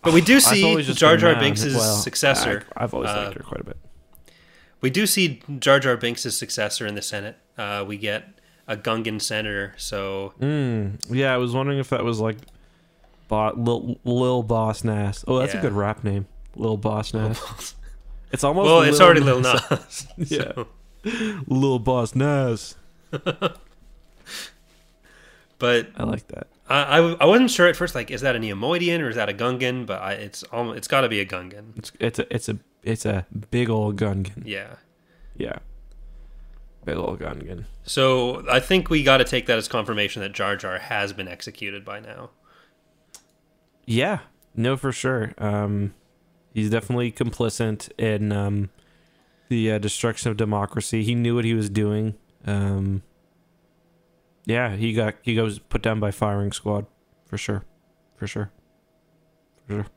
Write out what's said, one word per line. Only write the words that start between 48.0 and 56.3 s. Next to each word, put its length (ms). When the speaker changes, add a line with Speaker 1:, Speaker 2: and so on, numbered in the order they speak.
Speaker 2:
um, 360
the, 240
uh, 60
destruction 540
of 60
democracy. 640
He 120
knew 200
what 100
he 80
was 160
doing. 460
Um, 580
yeah, 280
he 180
got, 300
he 100
goes 240
put 240
down 180
by 120
firing 400